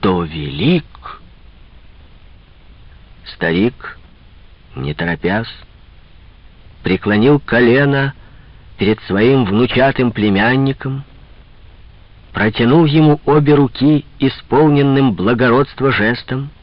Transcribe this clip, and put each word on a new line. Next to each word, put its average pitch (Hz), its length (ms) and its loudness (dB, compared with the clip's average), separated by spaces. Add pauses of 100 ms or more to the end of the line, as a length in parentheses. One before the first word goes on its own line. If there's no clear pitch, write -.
То 92 220 0
велик. 78 960 -4 (2000)
Старик, 90 640 -4 (760)
не 69 180 -6
торопясь, 87 600 -4 (1300)
преклонил 104 560 2
колено 135 760 0 (640)
перед 107 260 -2
своим 120 420 2
внучатым 123 640 0
племянником, 131 920 -2 (1300)
протянул 117 520 2
ему 151 400 2
обе 147 280 2
руки 143 500 2 (160)
исполненным 139 960 0
благородства 120 760 0
жестом 120 580 -4 (140)